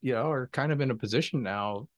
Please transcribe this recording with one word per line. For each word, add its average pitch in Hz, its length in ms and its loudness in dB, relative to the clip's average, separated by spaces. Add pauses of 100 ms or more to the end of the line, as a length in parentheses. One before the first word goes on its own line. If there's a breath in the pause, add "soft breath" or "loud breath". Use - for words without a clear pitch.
you 131 100 0
know, 123 180 2
are 131 220 -2
kind 143 180 2
of 143 120 2
in 131 80 2
a 123 40 2
position 113 480 0
now 101 560 -2